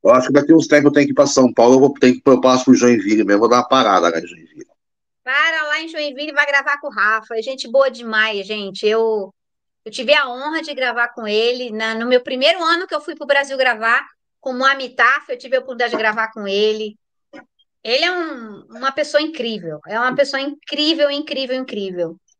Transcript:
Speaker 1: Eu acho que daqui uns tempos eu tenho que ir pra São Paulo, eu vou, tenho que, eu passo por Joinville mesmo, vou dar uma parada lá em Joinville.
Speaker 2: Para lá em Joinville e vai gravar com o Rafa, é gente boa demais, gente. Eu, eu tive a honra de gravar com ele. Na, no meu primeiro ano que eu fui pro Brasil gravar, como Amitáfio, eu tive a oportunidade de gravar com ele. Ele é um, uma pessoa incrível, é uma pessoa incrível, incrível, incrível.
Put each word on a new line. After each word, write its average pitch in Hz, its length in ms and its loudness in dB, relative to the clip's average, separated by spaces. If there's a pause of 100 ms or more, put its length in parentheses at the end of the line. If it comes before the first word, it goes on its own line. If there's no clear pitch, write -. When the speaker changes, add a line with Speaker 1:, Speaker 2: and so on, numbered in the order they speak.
Speaker 1:
Eu 110 80 6
acho 127 160 4
que 135 60 -2
daqui 147 200 4
uns 160 140 4
tempos 147 160 4
eu 147 80 6
tenho 143 140 4
que 143 60 -4
ir 127 40 -2
pra 143 100 4
São 127 260 2
Paulo, 120 220 6
eu 131 60 6
vou, 139 140 6
tenho 123 200 4
que, - 100 -6
eu 127 160 6
passo 127 260 2
por 127 100 8
Joinville 107 480 2
mesmo, 101 160 2
vou 113 80 4
dar 120 80 4
uma 123 120 0
parada 101 400 4
lá 82 120 -2
em 87 60 -14
Joinville. 82 400 -20 (580)
Speaker 2:
Para 311 420 -2
lá 302 140 -4
em 320 80 -10
Joinville 302 420 -8
e 269 40 -14
vai 285 120 -2
gravar 285 340 -2
com 294 60 -14
o 269 60 -10
Rafa, 214 440 -4
é 220 60 -4
gente 262 260 -10
boa 269 220 2
demais, 220 560 -4
gente. 202 400 -8
Eu, 220 480 0 (500)
eu 220 60 -14
tive 254 240 0
a 285 140 2
honra 294 340 -6
de 294 120 -12
gravar 240 340 -2
com 226 180 -12
ele. 233 460 -2
Na, 220 240 -4
no 233 100 -4
meu 254 160 4
primeiro 294 400 0
ano 339 240 0
que 339 80 -6
eu 302 60 -4
fui 311 160 -12
pro 294 100 -12
Brasil 277 320 0
gravar, 240 480 0 (340)
como 254 240 -4
Amitáfio, 269 680 0
eu 247 60 -8
tive 254 180 -4
a - 20 0
oportunidade 247 320 -4
de 226 80 -4
gravar 220 340 -2
com 208 140 -10
ele. 214 500 -2 (880)
Ele 262 220 -2
é 359 80 0
um, 262 540 -10 (100)
uma 262 160 -4
pessoa 294 280 -2
incrível, 220 680 -8
é 214 100 -6
uma 247 160 -2
pessoa 269 260 0
incrível, 294 680 -2
incrível, 269 460 -6
incrível. 185 600 -6 (220)